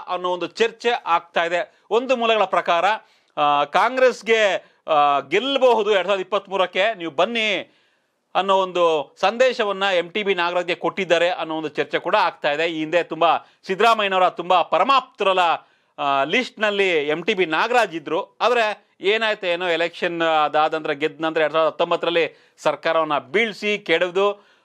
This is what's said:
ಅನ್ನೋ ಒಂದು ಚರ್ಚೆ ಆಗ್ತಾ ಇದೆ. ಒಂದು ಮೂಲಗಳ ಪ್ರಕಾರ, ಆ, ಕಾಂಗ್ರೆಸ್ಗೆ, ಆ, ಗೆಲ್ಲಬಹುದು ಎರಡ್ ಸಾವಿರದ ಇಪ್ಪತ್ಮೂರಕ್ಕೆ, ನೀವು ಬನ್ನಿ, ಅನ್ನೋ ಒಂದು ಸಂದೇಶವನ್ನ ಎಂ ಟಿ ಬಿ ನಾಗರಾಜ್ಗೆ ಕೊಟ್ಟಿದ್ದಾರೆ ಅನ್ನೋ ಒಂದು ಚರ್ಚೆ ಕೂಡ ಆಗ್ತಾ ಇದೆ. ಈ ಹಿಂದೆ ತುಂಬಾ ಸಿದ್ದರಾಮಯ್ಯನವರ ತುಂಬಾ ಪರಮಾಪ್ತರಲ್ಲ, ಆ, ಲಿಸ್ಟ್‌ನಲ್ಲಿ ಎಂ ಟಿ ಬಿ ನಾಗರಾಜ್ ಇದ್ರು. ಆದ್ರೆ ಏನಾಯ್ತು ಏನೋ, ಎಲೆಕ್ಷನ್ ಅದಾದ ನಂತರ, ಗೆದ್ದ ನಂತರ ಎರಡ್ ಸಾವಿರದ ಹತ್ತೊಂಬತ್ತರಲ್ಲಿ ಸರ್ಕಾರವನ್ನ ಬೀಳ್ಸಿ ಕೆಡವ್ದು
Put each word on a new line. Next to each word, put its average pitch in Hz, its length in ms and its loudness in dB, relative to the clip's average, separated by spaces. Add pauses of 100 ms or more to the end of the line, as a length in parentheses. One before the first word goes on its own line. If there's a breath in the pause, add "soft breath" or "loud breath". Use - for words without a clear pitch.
ಅನ್ನೋ 180 220 -4
ಒಂದು 175 180 -4
ಚರ್ಚೆ 226 420 -2 (160)
ಆಗ್ತಾ 170 380 0
ಇದೆ. 170 360 -4 (100)
ಒಂದು 247 260 0
ಮೂಲಗಳ 226 280 2
ಪ್ರಕಾರ, 170 420 2 (520 soft breath)
ಆ, 147 260 2
ಕಾಂಗ್ರೆಸ್ಗೆ, 220 1080 0 (140)
ಆ, 147 320 2
ಗೆಲ್ಲಬಹುದು 220 720 2
ಎರಡ್ 180 160 2
ಸಾವಿರದ 196 140 0
ಇಪ್ಪತ್ಮೂರಕ್ಕೆ, 190 720 -2
ನೀವು 170 180 -10
ಬನ್ನಿ, 196 640 -2 (600)
ಅನ್ನೋ 190 220 2
ಒಂದು 175 640 0
ಸಂದೇಶವನ್ನ 208 640 0
ಎಂ 175 260 0
ಟಿ 214 140 -4
ಬಿ 196 120 0
ನಾಗರಾಜ್ಗೆ 175 400 -2
ಕೊಟ್ಟಿದ್ದಾರೆ 170 540 0
ಅನ್ನೋ 160 280 -6
ಒಂದು 156 100 -6
ಚರ್ಚೆ 151 320 -4
ಕೂಡ 175 160 -2
ಆಗ್ತಾ 170 360 0
ಇದೆ. 160 200 -2
ಈ 160 80 -6
ಹಿಂದೆ 160 240 0
ತುಂಬಾ 160 340 0 (300 soft breath)
ಸಿದ್ದರಾಮಯ್ಯನವರ 196 640 2
ತುಂಬಾ 175 320 0
ಪರಮಾಪ್ತರಲ್ಲ, 196 800 0 (640 soft breath)
ಆ, 139 200 2
ಲಿಸ್ಟ್‌ನಲ್ಲಿ 196 840 -2
ಎಂ 156 160 -2
ಟಿ 214 100 -2
ಬಿ 185 120 0
ನಾಗರಾಜ್ 196 500 0
ಇದ್ರು. 156 460 -6
ಆದ್ರೆ 214 460 -2 (140)
ಏನಾಯ್ತು 214 460 -2
ಏನೋ, 175 200 -2
ಎಲೆಕ್ಷನ್ 170 540 -2
ಅದಾದ 156 520 2
ನಂತರ, 156 180 -4
ಗೆದ್ದ 147 300 -4
ನಂತರ 160 200 -2
ಎರಡ್ 151 120 0
ಸಾವಿರದ 160 140 2
ಹತ್ತೊಂಬತ್ತರಲ್ಲಿ 170 920 -2
ಸರ್ಕಾರವನ್ನ 156 600 -2
ಬೀಳ್ಸಿ 202 600 -2
ಕೆಡವ್ದು 190 680 -2 (200 soft breath)